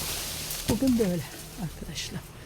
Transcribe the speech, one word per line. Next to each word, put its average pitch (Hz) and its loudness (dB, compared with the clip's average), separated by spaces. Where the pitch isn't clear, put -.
Bugün 247 6
böyle 180 4
arkadaşlar. - -6